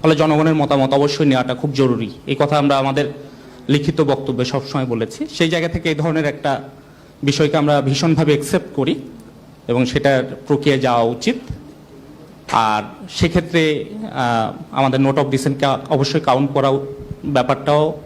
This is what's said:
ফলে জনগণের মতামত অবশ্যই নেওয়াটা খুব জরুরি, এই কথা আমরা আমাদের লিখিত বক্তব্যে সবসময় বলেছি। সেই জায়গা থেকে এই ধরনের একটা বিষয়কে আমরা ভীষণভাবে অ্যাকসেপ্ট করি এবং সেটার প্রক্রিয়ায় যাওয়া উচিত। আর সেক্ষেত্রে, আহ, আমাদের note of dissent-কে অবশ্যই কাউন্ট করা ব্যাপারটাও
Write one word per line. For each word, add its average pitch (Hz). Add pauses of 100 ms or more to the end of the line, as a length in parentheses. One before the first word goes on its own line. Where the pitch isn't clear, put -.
ফলে 160
জনগণের 156
মতামত 139
অবশ্যই 143
নেওয়াটা 127
খুব 147
জরুরি, 127 (180)
এই 139
কথা 147
আমরা 143
আমাদের 135 (640)
লিখিত 147
বক্তব্যে 135
সবসময় 135
বলেছি। 117
সেই 165
জায়গা 165
থেকে 165
এই 156
ধরনের 156
একটা 139 (640)
বিষয়কে 143
আমরা 147
ভীষণভাবে 147
অ্যাকসেপ্ট -
করি 139 (720)
এবং 123
সেটার 135 (240)
প্রক্রিয়ায় 143
যাওয়া 120
উচিত। 120 (1160)
আর 107 (260)
সেক্ষেত্রে, 165 (180)
আহ, 120 (180)
আমাদের 131
note 139
of 147
dissent-কে 135
অবশ্যই 139
কাউন্ট 139
করা 139 (540)
ব্যাপারটাও 139